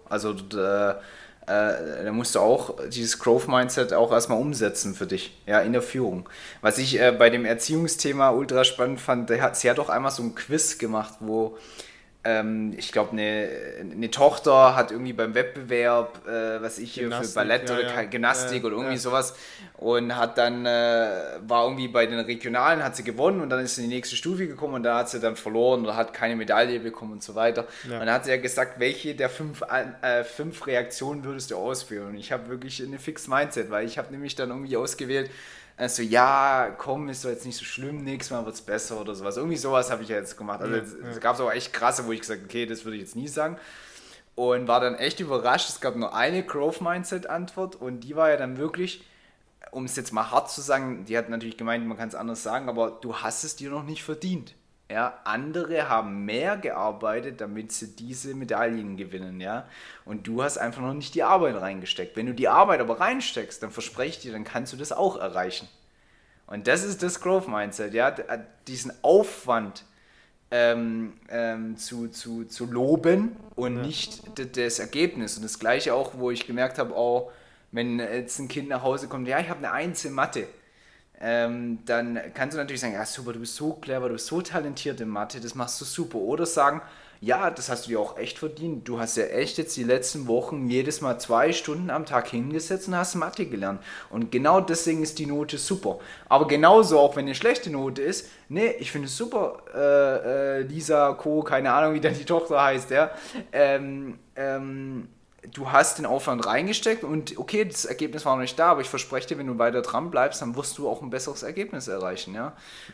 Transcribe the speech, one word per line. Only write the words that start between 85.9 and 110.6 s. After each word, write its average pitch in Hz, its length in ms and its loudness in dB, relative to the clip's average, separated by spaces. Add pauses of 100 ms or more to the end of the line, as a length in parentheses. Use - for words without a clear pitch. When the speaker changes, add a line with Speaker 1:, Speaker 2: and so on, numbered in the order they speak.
Speaker 1:
Oder 135 300 0
sagen, 147 340 4 (400)
„Ja, 196 300 2
das - 180 -8
hast 120 160 -4
du 120 60 -10
dir 110 100 2
auch - 160 -2
echt - 220 -8
verdient. 156 500 -6
Du 120 100 -4
hast 113 200 -2
ja 107 60 2
echt - 340 -2
jetzt 156 180 -4
die 127 80 -4
letzten 127 440 0
Wochen 127 400 0
jedes 131 340 0
Mal 127 180 0
zwei 127 320 4
Stunden 165 380 -4
am 151 160 -2
Tag 123 220 2
hingesetzt 156 600 -4
und 185 80 -2
hast 180 200 -2
Mathe 175 280 -4
gelernt. 98 380 -6 (260)
Und 113 240 -4
genau 156 300 6
deswegen 165 400 0
ist 151 160 -4
die 151 80 -4
Note 147 320 -4
super.“ 156 400 -4 (320)
Aber 139 180 8
genauso, 160 500 10
auch 143 180 8
wenn 139 100 -2
eine 135 80 -2
schlechte 226 340 0
Note 135 320 -4
ist, 170 300 -2 (180)
„Nee, 196 300 2
ich - 120 -8
finde 143 180 -6
es 131 100 -8
super, 226 400 -2 (160)
äh, 139 880 4
äh, - 20 -2
Lisa, 147 500 4
Co., 151 300 0
keine 135 320 2
Ahnung, 156 180 6
wie 151 80 0
dann 151 140 2
die 143 100 -8
Tochter 165 380 4
heißt, 135 300 2
ja. 151 180 6 (420)
Ähm, 139 680 2 (180)
ähm, 135 720 -6 (460)
du 135 180 -6
hast 143 240 6
den 156 80 -6
Aufwand 127 400 0
reingesteckt 202 580 0
und 151 360 -4
okay, 214 260 0
das - 220 -4
Ergebnis 147 400 -4
war 135 100 4
noch 127 60 -2
nicht 123 160 -4
da, 170 140 8
aber 143 100 4
ich 127 80 -4
verspreche 131 380 -4
dir, 151 100 -4
wenn 139 80 -6
du 120 120 -4
weiter 117 220 4
dran 131 300 -4
bleibst, 135 320 2
dann 120 120 -6
wirst 135 220 -6